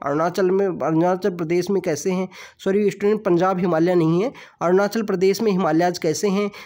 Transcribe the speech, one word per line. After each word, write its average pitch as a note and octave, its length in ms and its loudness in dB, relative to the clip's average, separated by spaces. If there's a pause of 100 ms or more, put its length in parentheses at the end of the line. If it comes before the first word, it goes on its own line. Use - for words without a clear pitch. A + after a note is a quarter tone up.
अरुणाचल F3 440 0
में, G3 160 2
अरुणाचल F3+ 640 0
प्रदेश F3 400 -2
में F#3+ 120 0
कैसे F3+ 300 -4
हैं, F#3 160 -4 (360)
सॉरी G3 260 2
स्टूडेंट, G#3 340 -2
पंजाब F3+ 360 2
हिमालय F3 340 2
नहीं E3+ 280 2
है, C4+ 100 -4 (300)
अरुणाचल G3+ 400 2
प्रदेश F#3+ 400 0
में G#3+ 100 2
हिमालयाज F3 460 2
कैसे E3 300 -2
हैं, G3+ 220 0 (160)